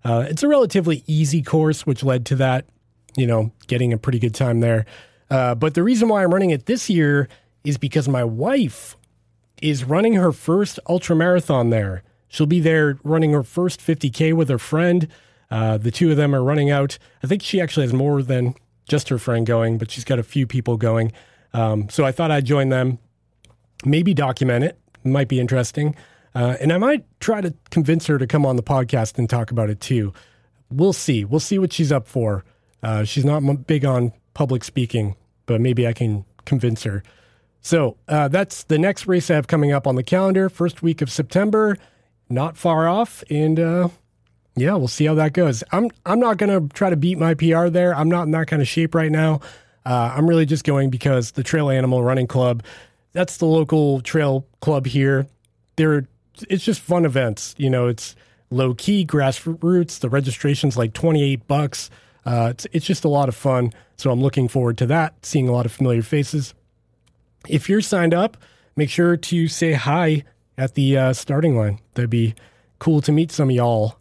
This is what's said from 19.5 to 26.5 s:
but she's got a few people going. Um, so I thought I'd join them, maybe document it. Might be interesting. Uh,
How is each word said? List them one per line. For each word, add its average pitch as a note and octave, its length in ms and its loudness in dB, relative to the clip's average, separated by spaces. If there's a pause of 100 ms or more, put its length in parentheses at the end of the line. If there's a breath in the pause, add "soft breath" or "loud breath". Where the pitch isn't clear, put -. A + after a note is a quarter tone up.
but A2 120 -6
she's - 140 -12
got C3 140 -2
a A#2 60 -4
few C3+ 220 -2
people A#2+ 300 -2
going. A2+ 360 0 (400 soft breath)
Um, A2 360 0
so - 160 0
I C3+ 80 0
thought D#3+ 180 -2
I'd C#3+ 140 2
join C3+ 260 0
them, B2+ 280 0 (880)
maybe E3 300 2
document B2+ 500 0
it. - 140 -4 (260)
Might C3+ 240 2
be B2+ 100 0
interesting. C3 560 -2 (400 soft breath)
Uh, B2 260 0